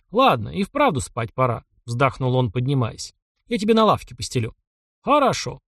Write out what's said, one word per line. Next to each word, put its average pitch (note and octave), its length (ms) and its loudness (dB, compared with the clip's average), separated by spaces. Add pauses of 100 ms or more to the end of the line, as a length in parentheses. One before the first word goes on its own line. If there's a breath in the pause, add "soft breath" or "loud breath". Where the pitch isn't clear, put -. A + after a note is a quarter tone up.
(100)
«Ладно, F3 400 2
и F3 120 -4
вправду A#3 380 0
спать - 320 -8
пора», B2 320 -2 (220)
вздохнул B2+ 500 -2
он, B2 160 0
поднимаясь. B2+ 600 -4 (340)
«Я A#3+ 80 -2
тебе G#3 160 2
на A3 120 4
лавке D#3 300 0
постелю». - 400 -6 (480)
«Хорошо», A3 680 0